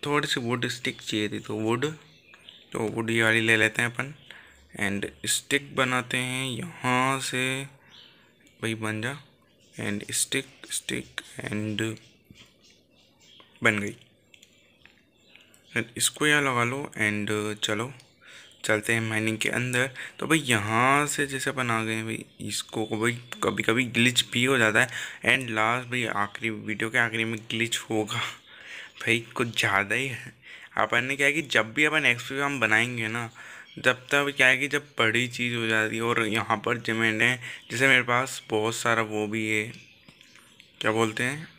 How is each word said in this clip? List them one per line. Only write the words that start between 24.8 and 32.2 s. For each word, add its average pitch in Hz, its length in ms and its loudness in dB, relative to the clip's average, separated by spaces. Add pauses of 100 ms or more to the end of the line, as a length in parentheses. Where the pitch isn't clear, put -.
है। 127 80 4 (360)
एंड 123 260 2
लास्ट 113 400 0
भाई 123 140 -2
आखिरी, 104 460 -2
वीडियो 107 400 -4
के 123 80 2
आखिरी 113 260 2
में 113 160 -4
ग्लिच 113 400 -2
होगा 110 420 -2 (720)
भाई, 117 220 2 (160)
कुछ 123 160 0
ज़्यादा 101 440 2
ही 127 120 -2
है। 120 260 -10 (460)
अपन 120 260 4
ने 135 120 -2
क्या 143 100 4
है 143 60 6
कि 160 120 -2
जब 113 300 2
भी 151 100 4
अपन 151 220 2
एक्सपी 120 320 0